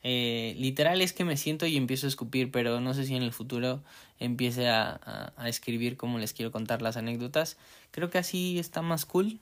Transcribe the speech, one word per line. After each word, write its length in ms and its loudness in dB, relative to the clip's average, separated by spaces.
eh, 560 0
literal 440 4
es 120 2
que 120 0
me 120 2
siento 280 0
y 120 4
empiezo 280 2
a 40 2
escupir, 420 0
pero 280 2
no 140 0
sé 120 0
si 100 -2
en 80 0
el 80 0
futuro 520 -2
empiece 500 0
a, 200 4
a, 460 -10
a 140 -6
escribir 480 -2
cómo 220 -2
les 140 -4
quiero 180 -4
contar 320 -2
las 140 0
anécdotas. 600 -2
Creo 180 -4
que 100 2
así 400 -2
está 220 -4
más 240 0
cool 360 2